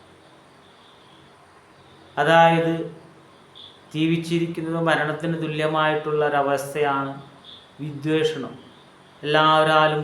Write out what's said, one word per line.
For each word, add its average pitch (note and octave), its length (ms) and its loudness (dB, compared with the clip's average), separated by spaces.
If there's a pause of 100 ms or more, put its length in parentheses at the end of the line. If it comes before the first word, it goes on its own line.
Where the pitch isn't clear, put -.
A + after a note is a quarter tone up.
(2250)
അതായത് E3 520 4 (1200)
ജീവിച്ചിരിക്കുന്നത് E3 840 -2 (100)
മരണത്തിന് D3+ 540 -2
തുല്യമായിട്ടുള്ള D#3 840 -2
ഒരവസ്ഥയാണ് C#3 840 -2 (680)
വിദ്വേഷണം, D3 720 -4 (720)
എല്ലാവരാലും D#3 800 2